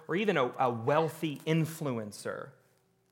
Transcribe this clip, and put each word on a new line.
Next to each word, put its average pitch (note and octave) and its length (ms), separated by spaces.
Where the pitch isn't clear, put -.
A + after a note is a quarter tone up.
or D#3+ 100
even G#3 200
a, B2+ 220
a C3 100
wealthy C#3+ 800
influencer. C#3 1000